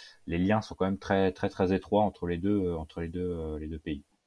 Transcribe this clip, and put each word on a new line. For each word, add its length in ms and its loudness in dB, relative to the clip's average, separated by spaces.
les 120 0
liens 220 4
sont 160 -10
quand 80 0
même 140 0
très, 340 2
très, 160 -2
très 240 2
étroits 320 2
entre 240 -2
les 100 -2
deux, 220 2
euh, 160 0
entre 240 -8
les 80 -4
deux, 120 -6
euh, 380 -4
les 80 -8
deux 140 -8
pays. 240 -6